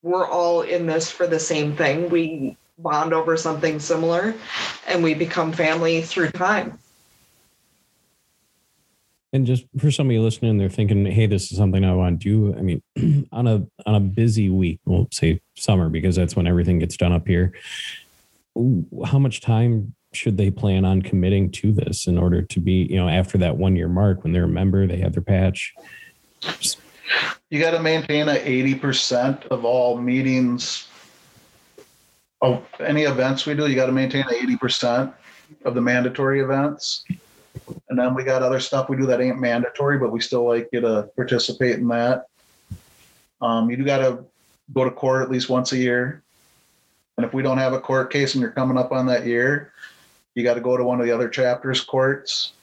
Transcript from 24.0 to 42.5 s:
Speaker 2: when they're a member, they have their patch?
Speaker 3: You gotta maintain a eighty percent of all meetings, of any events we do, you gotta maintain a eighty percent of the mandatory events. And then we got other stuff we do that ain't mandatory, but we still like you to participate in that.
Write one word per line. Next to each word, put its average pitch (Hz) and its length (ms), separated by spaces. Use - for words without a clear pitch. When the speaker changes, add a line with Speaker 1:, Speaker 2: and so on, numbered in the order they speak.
Speaker 2:
when 80 80
they're 87 140
a - 20
member, 95 400
they 87 100
have 92 160
their 87 80
patch? 95 520
Speaker 3:
You 147 100
gotta 165 220
maintain 156 480
a 143 60
eighty 131 400
percent 131 760
of 117 140
all 123 340
meetings, 127 880
of - 220
any 151 240
events 131 420
we 151 100
do, 147 120
you 135 80
gotta 127 160
maintain 131 380
a 120 40
eighty 123 240
percent 123 540
of 127 100
the 123 60
mandatory 127 580
events. 139 640
And 123 80
then 127 160
we 131 100
got 131 200
other 131 160
stuff 131 300
we 135 80
do 135 100
that 123 120
ain't 127 200
mandatory, 127 580
but 123 140
we 113 100
still 120 260
like 117 240
you 123 100
to 110 340
participate 123 640
in 123 80
that. 120 380